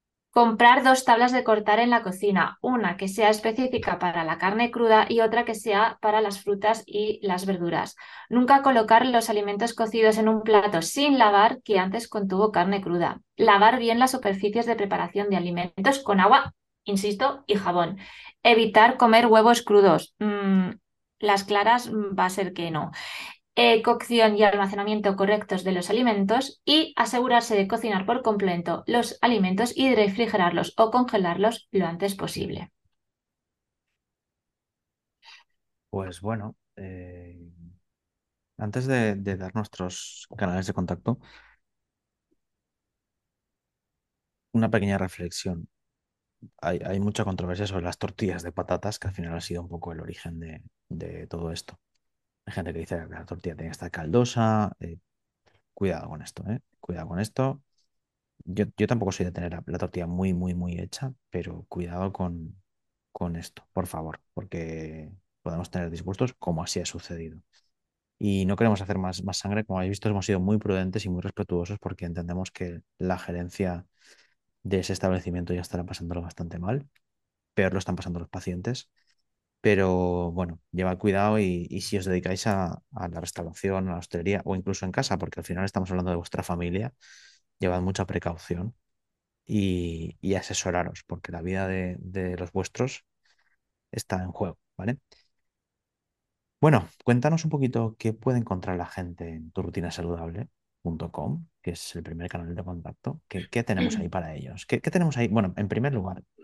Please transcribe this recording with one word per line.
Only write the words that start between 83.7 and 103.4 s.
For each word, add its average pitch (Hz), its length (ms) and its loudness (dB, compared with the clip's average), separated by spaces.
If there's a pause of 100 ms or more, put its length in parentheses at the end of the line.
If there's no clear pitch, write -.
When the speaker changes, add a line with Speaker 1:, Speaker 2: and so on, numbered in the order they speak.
Speaker 2:
a 87 40 -4
la 87 40 -6
hostelería 87 480 -4
o 95 100 -4
incluso 95 300 -6
en 90 60 -4
casa, 131 260 -2
porque 90 220 -8
al 85 60 -12
final 92 200 -4
estamos 95 240 -4
hablando 90 220 -2
de 87 60 -2
vuestra 87 260 -8
familia, 90 500 -6 (640)
llevad 90 220 -2
mucha 95 240 -2
precaución 87 680 -6 (720)
y, 87 760 -4
y 95 140 -2
asesoraros, 90 720 -4
porque - 260 -12
la 85 100 -10
vida 95 260 -4
de, 92 320 -6
de 92 380 -6
los 90 140 -10
vuestros - 540 -4 (840)
está 95 320 -6
en 92 80 -8
juego, - 280 -8 (180)
¿vale? 113 220 -6 (1600)
Bueno, 135 260 4 (160)
cuéntanos 151 400 2
un 160 80 -4
poquito 120 480 -2
qué 110 140 -2
puede 127 260 -2
encontrar 92 380 -4
la 87 80 -6
gente 87 440 -10
en 80 220 -14
turrutinasaludable 87 960 -8 (340)
punto 82 280 -8
com, 143 360 -6 (140)
que 87 100 -8
es - 240 -14
el 82 80 -10
primer 82 260 -12
canal 85 260 -10
de 90 80 -10
contacto. 87 640 -12
¿Qué, 90 220 -10